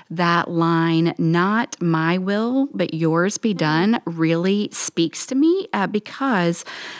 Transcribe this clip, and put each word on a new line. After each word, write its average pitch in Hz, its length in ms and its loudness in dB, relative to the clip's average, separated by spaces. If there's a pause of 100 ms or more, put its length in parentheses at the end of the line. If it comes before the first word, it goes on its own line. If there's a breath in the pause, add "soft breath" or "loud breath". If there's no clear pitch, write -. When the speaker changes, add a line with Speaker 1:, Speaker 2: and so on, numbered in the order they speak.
(120)
Speaker 1:
that 170 400 0
line, 165 680 2
"Not 180 640 0
my 165 360 0
will, 226 560 0
but 190 200 -2
yours 165 440 0
be 220 160 0
Speaker 2:
Mm. 170 40 -4
Speaker 1:
done," 165 480 2
really 170 680 0
speaks - 540 -2
to 262 80 -4
me, 330 360 2
uh, 202 160 0
because 202 800 -2 (340 loud breath)